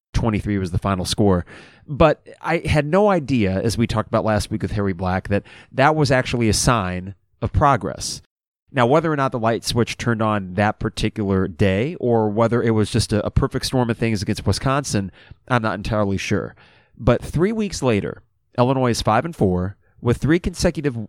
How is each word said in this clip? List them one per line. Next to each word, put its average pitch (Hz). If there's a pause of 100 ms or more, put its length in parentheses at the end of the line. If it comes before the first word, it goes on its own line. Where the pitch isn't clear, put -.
(140)
twenty-three 104
was 95
the 98
final 92
score. 95 (400)
But 151 (140)
I 160
had 147
no 196
idea, 120
as 104
we 117
talked 107
about 104
last 107
week 107
with 101
Harry 101
Black, 92
that 98 (280)
that 143
was 147
actually 127
a 98
sign 92 (260)
of 107
progress. 107 (480)
Now, 127
whether 156
or -
not 135
the 131
light 113
switch -
turned 113
on 98
that 104
particular 98
day, 104
or 113
whether 113
it 117
was 110
just -
a, 101
a -
perfect -
storm 123
of 107
things 110
against -
Wisconsin, 110 (360)
I'm 123
not 107
entirely 101
sure. 87 (420)
But 120
three 180
weeks 214
later, 107 (340)
Illinois 127
is 113
five 113
and 170
four 90 (240)
with 120
three 156
consecutive 160 (120)